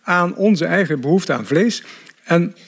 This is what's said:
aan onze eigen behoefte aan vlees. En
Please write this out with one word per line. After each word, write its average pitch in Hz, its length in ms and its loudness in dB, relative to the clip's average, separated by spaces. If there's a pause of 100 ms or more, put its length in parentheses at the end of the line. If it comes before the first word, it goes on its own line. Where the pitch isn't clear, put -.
aan 180 340 -2
onze 196 280 2
eigen 165 360 0
behoefte 156 320 0
aan 117 140 -4
vlees. 190 360 0 (420)
En 170 320 0 (120)